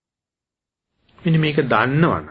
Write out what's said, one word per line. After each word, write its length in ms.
මෙන්න 220
මේක 180
දන්නවනම් 720